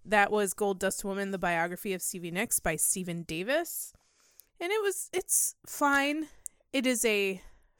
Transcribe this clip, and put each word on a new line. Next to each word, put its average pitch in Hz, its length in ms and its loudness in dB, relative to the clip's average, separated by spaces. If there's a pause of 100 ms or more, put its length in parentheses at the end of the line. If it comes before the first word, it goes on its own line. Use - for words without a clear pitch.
that 202 280 4
was 208 200 2
Gold 196 280 0
Dust 190 240 0
Woman, 196 260 -4
the 196 80 -4
biography 175 540 -2
of 185 100 -4
Stevie 175 300 -6
Nicks 202 260 0
by 165 160 0
Stephen 170 480 0
Davis. 220 680 -2 (680)
And 349 140 -2
it 440 100 2
was, - 300 -2
it's - 420 0 (100)
fine. 285 600 2 (460)
It 262 140 2
is 247 180 2
a 202 360 2 (400)